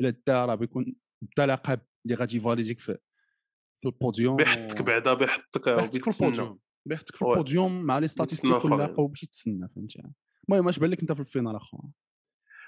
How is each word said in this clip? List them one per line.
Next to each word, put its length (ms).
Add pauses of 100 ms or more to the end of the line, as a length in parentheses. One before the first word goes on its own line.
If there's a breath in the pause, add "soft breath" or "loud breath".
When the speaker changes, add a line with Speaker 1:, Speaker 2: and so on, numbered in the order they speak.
Speaker 1:
إلا 140 (120)
دا 180
راه 100
بيكون 400 (260)
بدا 240
لقب 340 (260)
اللي 100
غادي 220
يفاليديك 420
في، 180 (840)
في 60
البوديوم. 480
Speaker 2:
بيحطك 460
بعدا، 320
بيحطك، 540
آه، 80
Speaker 1:
بيحطك 160
في 80
Speaker 2:
وبيتسنى. 280
Speaker 1:
البوديوم. 320 (280)
بيحطك 280
في 100
Speaker 2:
وي. 60
Speaker 1:
البوديوم 500
مع 140
لي 60
Speaker 2:
بيتسنى 240
Speaker 1:
ستاتيستيك 300
Speaker 2:
الفريق. 180
Speaker 1:
واللاقب 260
وباش 240
يتسنى، 520
فهمتي. 280 (460 soft breath)
المهم، 200
اش 100
بان 100
لك 100
انت 120
في 80
الفينال، 360
اخو؟ 220 (920 loud breath)